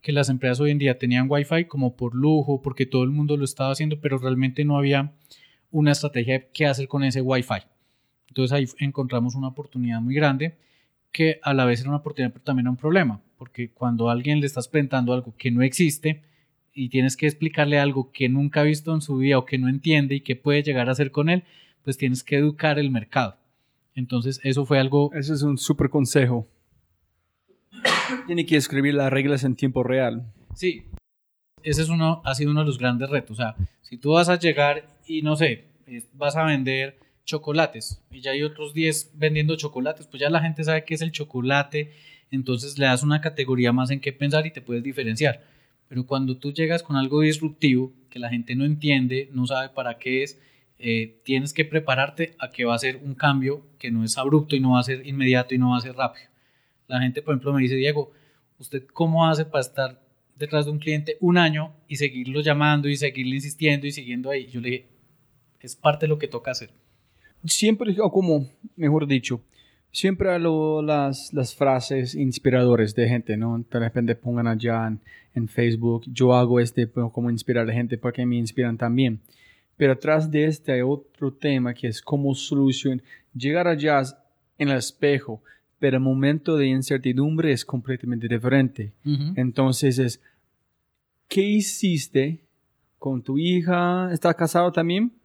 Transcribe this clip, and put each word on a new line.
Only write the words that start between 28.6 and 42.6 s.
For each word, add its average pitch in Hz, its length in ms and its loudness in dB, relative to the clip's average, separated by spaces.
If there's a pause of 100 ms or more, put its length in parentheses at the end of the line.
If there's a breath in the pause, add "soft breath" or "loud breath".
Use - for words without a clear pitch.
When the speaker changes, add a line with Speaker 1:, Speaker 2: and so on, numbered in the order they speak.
Speaker 2:
las 139 180 2
reglas 139 320 0
en 127 120 0
tiempo 131 260 0
real. 123 440 0 (280)
Speaker 1:
Sí, 185 300 -4 (800)
ese 151 200 0
es 160 60 -2
uno, 165 360 2
ha 135 100 -2
sido 147 160 0
uno 151 100 2
de 156 60 2
los 131 120 -2
grandes 123 320 0
retos. 139 280 -2
O 123 40 -2
sea, 110 140 -6 (240 loud breath)
si - 180 -18
tú 147 140 0
vas 170 160 4
a 180 100 2
llegar 147 680 0
y, 156 160 -6
no 151 140 0
sé, 147 300 0 (200)
eh, 120 260 -16
vas 143 240 -4
a 160 80 0
vender 135 540 -2 (260 soft breath)
chocolates - 840 -4
y 135 100 -20
ya 135 120 -4
hay 139 100 -2
otros 151 320 -8
diez 160 400 -2
vendiendo 151 420 0
chocolates, 147 500 -6
pues 127 140 -12
ya 143 100 0
la 160 100 2
gente 160 240 -4
sabe 156 200 0
qué 165 100 -6
es 156 80 -6
el 165 100 -4
chocolate, 143 800 -2 (380 loud breath)
entonces 135 480 -6